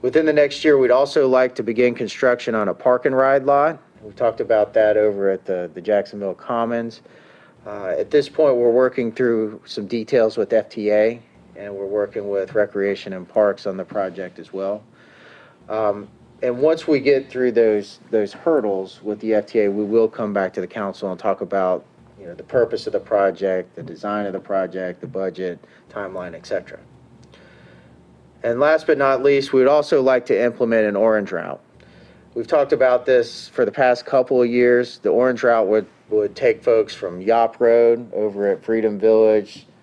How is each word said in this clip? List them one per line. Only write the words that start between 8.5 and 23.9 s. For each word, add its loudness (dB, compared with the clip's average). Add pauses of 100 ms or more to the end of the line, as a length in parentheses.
we're 2
working 0
through -2
some -12
details 0
with -2
F 0
T -4
A. 0 (340)
And -14
we're -8
working -4
with -4
Recreation -2
and -12
Parks 0
on -6
the -8
project -8
as -20
well. -6 (840)
Um, -4 (340)
and -4
once 0
we 2
get 0
through -2
those, 0 (100)
those -2
hurdles -2
with -6
the -2
F 0
T -2
A, 2
we -2
will 2
come -6
back -2
to -6
the -8
council -8
and -12
talk -4
about, -2 (340)
you -20
know, -16
the -18
purpose -2
of -10
the 0
project, -2
the -16
design -8